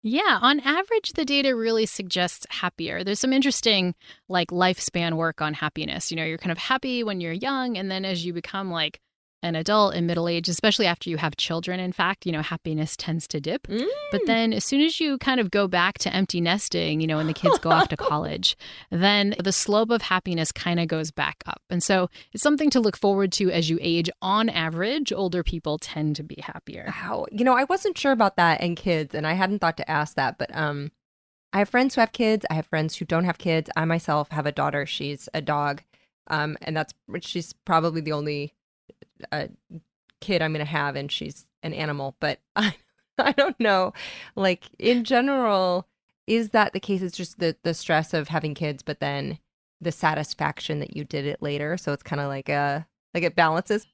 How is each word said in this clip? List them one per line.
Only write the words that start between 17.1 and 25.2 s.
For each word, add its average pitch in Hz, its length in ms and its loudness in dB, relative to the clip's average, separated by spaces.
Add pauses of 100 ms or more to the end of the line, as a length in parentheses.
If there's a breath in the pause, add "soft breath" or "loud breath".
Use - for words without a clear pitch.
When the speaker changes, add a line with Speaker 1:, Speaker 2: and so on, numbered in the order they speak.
Speaker 1:
and 156 100 0
the 160 60 -2
kids - 240 2
go - 120 0
off 370 180 6
to - 80 -2
Speaker 2:
<laughs> - 20 -12
Speaker 1:
college, - 580 0 (340 loud breath)
then 202 520 4
the 190 100 0
slope 214 380 4
of 233 120 2
happiness 180 500 0
kinda 170 340 0
goes 160 240 -2
back - 360 -4
up. - 240 -10
And 175 120 0
so 185 280 2 (220 loud breath)
it's - 100 -2
something 294 280 6
to 254 100 4
look 214 160 2
forward 196 360 2
to 185 180 2
as 165 200 2
you 165 100 2
age. 170 300 0 (100)
On 208 300 2
average, 180 600 -2
older 180 300 -2